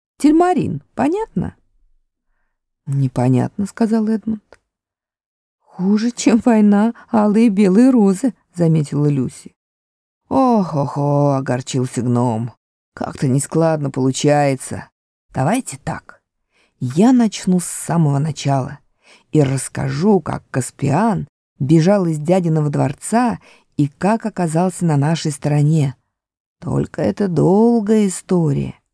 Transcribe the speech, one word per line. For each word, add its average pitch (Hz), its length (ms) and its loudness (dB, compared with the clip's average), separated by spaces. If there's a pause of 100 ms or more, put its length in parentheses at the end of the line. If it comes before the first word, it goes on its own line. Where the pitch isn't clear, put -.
(180)
Тельмарин, 311 640 2 (120)
понятно?» 285 640 -4 (1300)
«Непонятно», — 131 840 0
сказал 220 420 -2
Эдмунд. 220 340 -4 (1160)
«Хуже, 208 500 -2
чем - 320 2
война, 214 520 4 (180)
алые 214 360 4
и - 20 2
белые 202 400 4
розы», — 208 420 2 (220)
заметила 160 520 0
Люси. 143 480 -4 (760)
«Ох-охо», — 147 1040 0
огорчился 131 640 -4
гном. 120 520 -2 (420)
«Как-то - 340 -6
нескладно 151 600 0
получается. 135 1000 -2 (460)
Давайте 175 420 -2
так. - 460 -12 (580)
Я 165 320 2
начну 208 480 0
с - 60 -6
самого 151 520 -2
начала 139 600 -4 (540)
и 151 100 4
расскажу, 139 800 0
как - 300 -8
Каспиан 147 800 -2 (300)
бежал 165 480 2
из 156 120 -4
дядиного 156 520 0
дворца 147 680 -2 (380)
и 143 120 0
как 214 360 -2
оказался 175 640 -2
на 151 100 2
нашей 156 340 -2
стороне. 147 640 0 (640)
Только 139 440 -6
это 202 260 -2
долгая 208 800 2
история». 151 720 -2 (140)